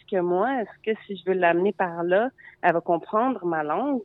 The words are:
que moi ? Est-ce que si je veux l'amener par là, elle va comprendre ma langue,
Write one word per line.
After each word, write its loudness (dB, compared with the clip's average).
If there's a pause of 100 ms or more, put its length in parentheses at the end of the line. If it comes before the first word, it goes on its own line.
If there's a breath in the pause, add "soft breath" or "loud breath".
(120)
que 0
moi ? 0
Est-ce -8
que -6
si -10
je -14
veux 0
l'amener 4
par -4
là, 2 (320 loud breath)
elle 4
va -2
comprendre -2
ma -2
langue, -2